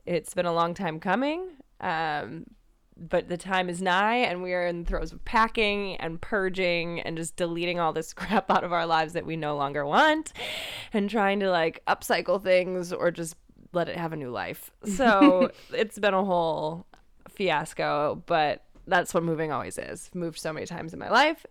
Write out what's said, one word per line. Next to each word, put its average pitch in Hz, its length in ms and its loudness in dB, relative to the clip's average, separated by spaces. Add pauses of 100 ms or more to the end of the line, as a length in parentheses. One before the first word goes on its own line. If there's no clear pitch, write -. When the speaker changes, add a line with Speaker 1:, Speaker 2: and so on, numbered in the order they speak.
Speaker 1:
It's 170 280 -4
been 180 120 0
a 170 60 0
long 170 220 2
time 170 240 -4
coming, 285 520 -2 (300)
um, 156 680 -4 (500)
but 175 320 -2
the 214 80 -2
time 185 320 -2
is 175 120 -6
nigh, 190 360 2
and 196 260 0
we 180 120 -4
are 180 120 0
in 175 160 -2
the 170 60 -6
throes 165 240 -2
of - 120 -14
packing 208 720 2
and 165 220 -6
purging 180 840 0
and 165 140 -6
just 160 200 -8
deleting 175 420 -2
all 160 140 2
this 160 200 -6
<laughs> - 20 -20
crap 185 360 0
out 185 140 4
of 175 80 -4
our 170 140 0
lives 160 260 2
that 170 140 -4
we 160 100 -4
no 151 200 -2
longer 143 300 -2
want 302 460 4 (600)
and 202 160 0
trying 202 300 2
to, 196 100 2
like, 165 380 2
upcycle 196 560 0
things 180 500 2
or 175 200 2
just 165 240 -8 (360)
let 170 160 0
it - 80 -6
have 165 160 -4
a 160 40 -6
new 135 140 -8
life. 101 420 -8 (120)
So 202 760 6
Speaker 2:
<laughs> - 120 -18
Speaker 1:
it's 208 280 -2
been 202 140 4
a 190 100 4
whole 165 640 0 (440)
fiasco, 151 960 0
but 156 380 2 (240)
that's 175 240 2
what 170 100 2
moving 160 300 0
always 104 240 -4
is. - 380 -10
Moved 170 260 -6
so 160 100 -6
many 151 140 -6
times 165 300 -10
in - 40 -12
my - 120 -8
life, 294 400 4